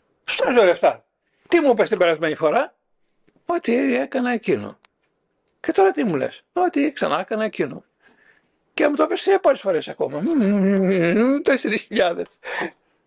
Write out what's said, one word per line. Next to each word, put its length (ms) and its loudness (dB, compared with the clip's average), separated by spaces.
Σου 120 -8
τα 140 0
λέω 140 6
λεφτά. 400 2
Τι 120 4
μου 100 4
είπες 180 2
την 100 -2
περασμένη 360 2
φορά; 400 0
Ότι 500 0
έκανα 360 -4
εκείνο. 460 -4
Και 120 -4
τώρα 180 2
τι 140 -2
μου 120 -2
λες; 360 -6
Ότι 400 -2
ξανά 280 -4
έκανα 240 -6
εκείνο. 400 -6
Και 140 0
μου 80 -2
το 60 0
είπες 180 -2
σε 180 2
πολλές 220 2
φορές 280 -2
ακόμα. 320 -6
Μμμ, 1200 2
τέσσερις 400 0
χιλιάδες. 440 -2